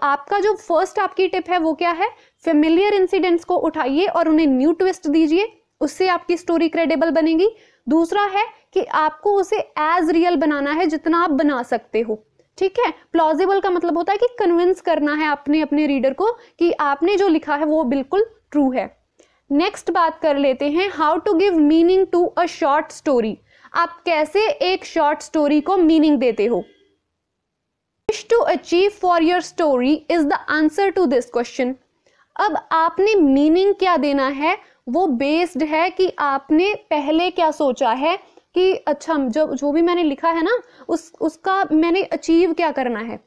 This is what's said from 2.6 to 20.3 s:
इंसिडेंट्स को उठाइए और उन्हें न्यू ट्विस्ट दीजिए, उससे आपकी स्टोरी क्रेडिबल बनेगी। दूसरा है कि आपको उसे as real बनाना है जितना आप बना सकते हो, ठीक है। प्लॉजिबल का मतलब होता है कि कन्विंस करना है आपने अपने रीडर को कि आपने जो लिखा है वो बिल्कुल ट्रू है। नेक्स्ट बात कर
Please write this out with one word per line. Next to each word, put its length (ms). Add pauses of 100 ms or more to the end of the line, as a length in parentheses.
इंसिडेंट्स 500
को 120
उठाइए 500
और 240
उन्हें 180
न्यू 240
ट्विस्ट 360
दीजिए, 540 (200)
उससे 260
आपकी 300
स्टोरी 320
क्रेडिबल 420
बनेगी। 380 (400)
दूसरा 340
है 220 (280)
कि 100
आपको 500
उसे 360 (100)
as 240
real 320
बनाना 360
है 140
जितना 380
आप 60
बना 340
सकते 360
हो, 280 (300)
ठीक 160 (120)
है। 80 (180)
प्लॉजिबल 480
का 100
मतलब 280
होता 140
है 60
कि 100 (120)
कन्विंस 420
करना 320
है 140
आपने 340
अपने 260
रीडर 260
को 180
कि 400
आपने 460
जो 100
लिखा 280
है 100
वो 180
बिल्कुल 420 (260)
ट्रू 200
है। 260 (540)
नेक्स्ट 400
बात 280
कर 180